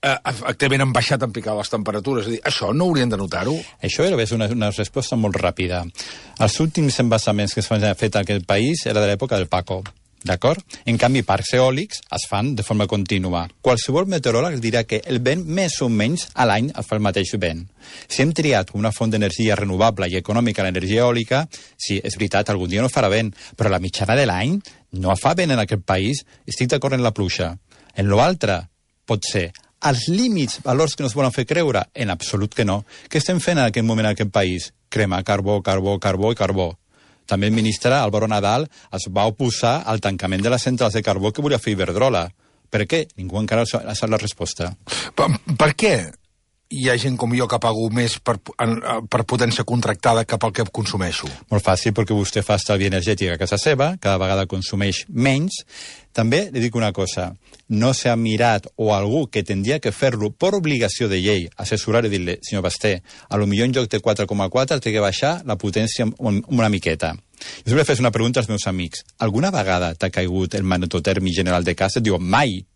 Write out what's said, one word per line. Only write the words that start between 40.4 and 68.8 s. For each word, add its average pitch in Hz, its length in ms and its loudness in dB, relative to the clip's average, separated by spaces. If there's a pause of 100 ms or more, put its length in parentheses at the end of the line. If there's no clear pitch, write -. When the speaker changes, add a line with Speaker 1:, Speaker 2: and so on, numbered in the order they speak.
Speaker 2:
de 117 80 2
les 123 120 2
centrals 120 320 2
de 113 80 0
carbó 101 300 0
que 147 100 -4
volia 143 160 2
fer 107 160 -2
Iberdrola. 92 540 2 (420)
Per 104 160 0
què? 165 180 0 (120)
Ningú 92 260 -6
encara 113 240 0
sa-, 117 160 -4 (120)
sap 110 160 -2
la 110 120 2
resposta. 87 500 -6 (420)
Speaker 1:
Per, - 140 2 (300)
per 151 160 4
què 208 200 2 (800)
hi 135 160 -4
ha 123 80 2
gent 123 240 -2
com 120 160 0
jo 123 100 2
que 117 140 0
pago 113 320 0
més 117 220 0 (100)
per, 110 140 0 (260)
en, 113 140 0 (340)
per 113 160 2
potència 117 400 0
contractada 113 560 2
que 113 160 -2
pel 110 160 -2
que 117 160 0
consumeixo? 95 560 -4 (220)
Speaker 2:
Molt 104 140 2
fàcil, 101 280 2
perquè 107 240 0
vostè 101 260 0
fa 104 140 2
estalvi 98 320 0
energètic 92 460 0
a - 20 -6
casa 95 240 -2
seva, 147 300 2 (100)
cada 98 180 2
vegada 95 300 2
consumeix 98 600 -2
menys. 135 580 0 (500)
També 123 360 2
li 131 80 -2
dic 117 160 -2
una 113 160 2
cosa, 92 340 -4 (420)
no 113 240 2
s'ha 120 240 2
mirat, 110 600 2
o 107 200 2
algú 110 360 0
que 107 120 -2
tindria 104 360 -2
que 110 120 -2
fer-lo 107 400 0
per 190 240 0
obligació 123 520 0
de 95 120 0
llei, 95 240 2 (120)
assessorar 107 480 0
i 107 80 0
dir-li: 90 280 -4
«Senyor 98 240 -6
Basté, 92 380 -2 (260)
a - 80 -4
lo 104 120 2
millor 107 200 2
en 131 80 0
lloc 120 160 0
de 107 80 0
quatre 107 280 2
coma 98 200 0
quatre 135 320 0
té 113 120 -2
que 107 80 2
baixar 135 480 0
la 104 120 -2
potència 110 480 0 (100)
un, 104 300 0
una 117 240 2
miqueta». 80 420 -2 (500)
Jo 110 80 0
sempre 147 120 4
faig 143 160 2
una 123 120 4
pregunta 117 280 0
als 110 80 -4
meus 104 200 -4
amics: 92 360 -6 (140)